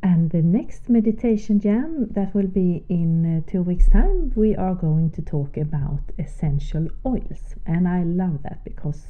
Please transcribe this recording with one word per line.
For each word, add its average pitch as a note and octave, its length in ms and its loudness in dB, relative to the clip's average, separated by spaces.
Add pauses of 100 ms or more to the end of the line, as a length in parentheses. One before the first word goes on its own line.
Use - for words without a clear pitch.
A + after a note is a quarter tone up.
And E3+ 280 2
the E3+ 100 0
next F3+ 480 0
meditation A3 720 2
jam B3+ 500 0
that G3 240 -2
will G3+ 120 0
be F#3 420 0
in, E3 360 2
uh, E3 240 -2
two F#3 140 -2
weeks' F3+ 240 4
time, F4+ 480 6
we G#3+ 180 4
are F#3 220 0
going D#3+ 360 2
to - 100 -8
talk C#3+ 340 -4
about D3 460 -2 (180)
essential D3 680 -2 (160)
oils. - 500 -6 (100)
And F3 220 0
I F3+ 160 0
love F3 400 -2
that, - 220 -10
because - 440 -8